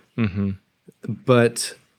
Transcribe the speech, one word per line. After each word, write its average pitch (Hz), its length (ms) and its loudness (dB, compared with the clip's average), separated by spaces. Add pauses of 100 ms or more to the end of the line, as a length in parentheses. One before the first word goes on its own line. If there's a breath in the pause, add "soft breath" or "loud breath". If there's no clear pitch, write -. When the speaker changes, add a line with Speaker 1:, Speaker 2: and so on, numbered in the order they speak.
(180)
Speaker 1:
Mm-hmm. 101 340 -2 (720)
Speaker 2:
But 120 480 2 (240)